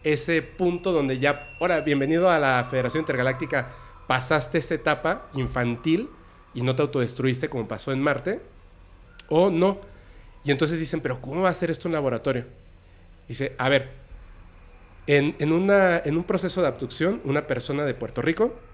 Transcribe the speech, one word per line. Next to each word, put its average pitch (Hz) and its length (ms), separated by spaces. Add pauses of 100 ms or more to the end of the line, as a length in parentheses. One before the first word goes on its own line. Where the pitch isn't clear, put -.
ese 156 380
punto 175 500
donde 135 280
ya, 139 400
ahora, 165 220
bienvenido 151 480
a 165 100
la 127 300
Federación 131 320
Intergaláctica, 131 680 (360)
pasaste 143 500
esta 160 160
etapa 160 640
infantil 127 760 (460)
y 120 80
no 131 120
te 151 60
autodestruiste 127 680
como 113 180
pasó 113 240
en 135 100
Marte, 147 400 (880)
o 175 220
no. 180 280 (640)
Y 143 80
entonces 156 280
dicen, 156 220
"¿Pero 127 200
cómo 151 200
va 190 80
a 175 40
ser 175 160
esto 165 180
un 170 60
laboratorio?". 127 520 (840)
Dice, 131 320
"A 127 100
ver, 135 220 (1120)
en, 143 320
en 151 140
una, 190 520
en 151 140
un 175 60
proceso 185 380
de 156 60
abducción, 151 580
una 143 200
persona 139 400
de 131 80
Puerto - 300
Rico" 214 320 (180)